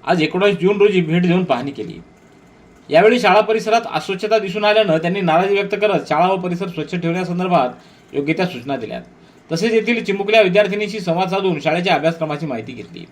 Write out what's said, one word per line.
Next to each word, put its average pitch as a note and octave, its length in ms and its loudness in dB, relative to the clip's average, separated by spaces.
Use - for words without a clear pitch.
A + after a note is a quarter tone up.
आज E3+ 160 2
एकोणावीस F#3+ 320 2
जून G3 220 2
रोजी G3 240 4
भेट E3 200 0
देऊन F3+ 220 2
पाहणी C#3 280 -2
केली. - 300 -12
यावेळी G#3 300 6
शाळा G#3 220 4
परिसरात A3 400 0
अस्वच्छता G3 460 -2
दिसून G3+ 260 -4
आल्यानं G#3 320 4
त्यांनी F3 240 -2
नाराजी F3+ 320 2
व्यक्त G3 280 -2
करत G3 180 2
शाळा D#3+ 180 2
व F#3+ 100 2
परिसर F3+ 300 -6
स्वच्छ E3 280 -8
ठेवण्यासंदर्भात F3 720 -2
योग्य C#3+ 200 -2
त्या F3 120 0
सूचना C3 320 -6
दिल्या. G#2+ 220 -8
तसेच G3+ 220 -2
येथील A3+ 300 0
चिमुकल्या G3+ 380 2
विद्यार्थिनीशी G3+ 580 0
संवाद F3+ 300 -2
साधून F#3 300 -2
शाळेच्या E3+ 360 0
अभ्यासक्रमाची D#3 500 -2
माहिती B2 280 -8
घेतली. F2 380 -16